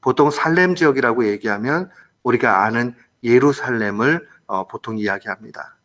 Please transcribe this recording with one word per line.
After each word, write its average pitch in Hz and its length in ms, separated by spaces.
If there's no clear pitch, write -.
보통 143 280
살렘 175 440
지역이라고 127 520
얘기하면 113 640
우리가 117 420
아는 120 300
예루살렘을, 123 1040
어, 95 200
보통 110 320
이야기합니다. 98 840